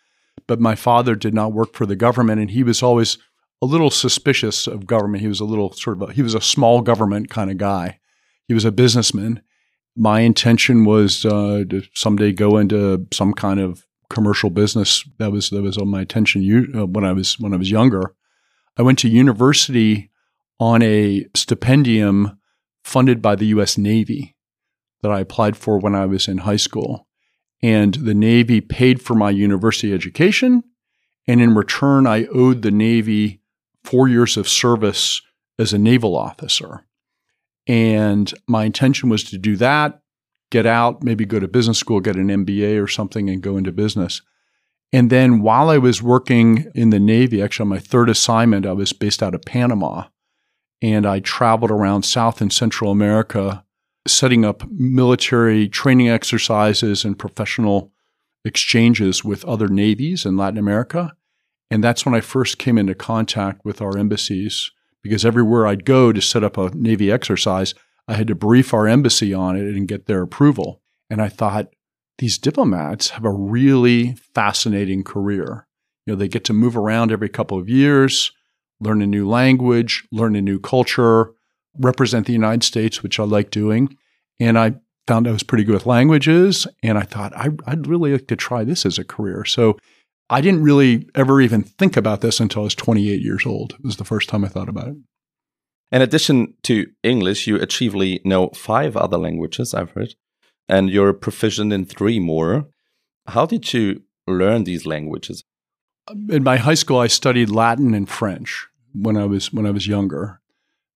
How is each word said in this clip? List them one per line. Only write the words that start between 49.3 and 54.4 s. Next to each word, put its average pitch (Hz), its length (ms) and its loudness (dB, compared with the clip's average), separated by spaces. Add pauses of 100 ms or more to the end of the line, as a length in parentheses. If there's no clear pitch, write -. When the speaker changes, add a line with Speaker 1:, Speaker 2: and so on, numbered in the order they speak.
Speaker 1:
of - 80 -10
Panama. 113 640 -4 (760)
And 107 240 2
I 98 140 0
traveled 113 500 0
around 101 340 0
South 117 380 -2
and 101 100 0
Central 110 380 -2
America, 104 720 0 (440)
setting 123 380 4